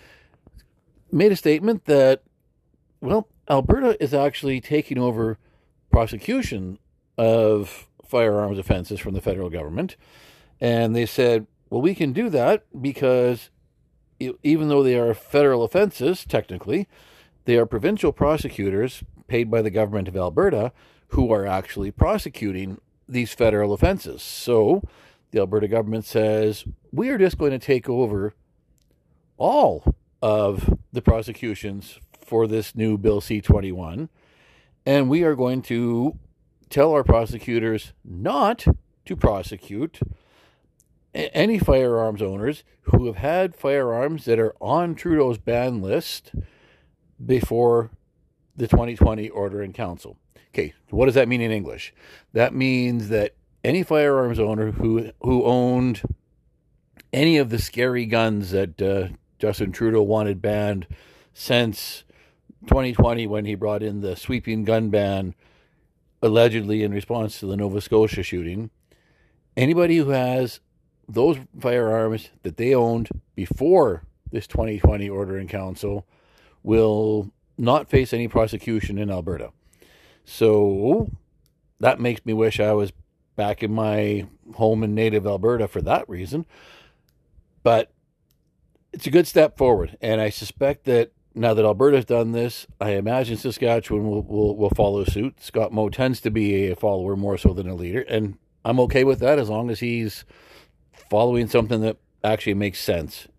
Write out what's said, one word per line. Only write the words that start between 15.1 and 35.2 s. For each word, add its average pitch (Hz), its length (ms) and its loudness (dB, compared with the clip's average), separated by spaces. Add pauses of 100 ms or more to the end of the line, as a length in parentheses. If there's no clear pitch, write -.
federal 135 480 2
offenses, 180 600 0
technically, 110 640 -4 (560)
they 117 140 4
are 117 80 4
provincial 151 440 -2
prosecutors 123 960 -2 (240)
paid 120 220 0
by 113 120 2
the 107 80 0
government 101 380 -2
of 90 80 -8
Alberta 113 560 0 (360)
who 123 220 0
are 101 160 2
actually 98 460 -6
prosecuting 104 880 -2 (280)
these 123 260 -4
federal 104 380 2
offenses." 165 500 -2
So 120 600 2 (480)
the 107 80 -2
Alberta 101 300 0
government 110 380 -2
says, 107 580 0 (260)
"We 220 200 -4
are 269 80 -2
just 190 200 2
going 147 140 0
to 131 80 -4
take 127 280 0
over 107 460 -2 (1040)
all 180 580 2 (280)
of 104 560 2 (120)
the 117 120 -6
prosecutions 107 960 -4 (200)
for 113 280 0
this 107 280 -4
new 110 220 0
Bill 101 240 2
C 107 220 -6
twenty-one, 95 680 -2 (800)
and 139 240 2
we 165 120 4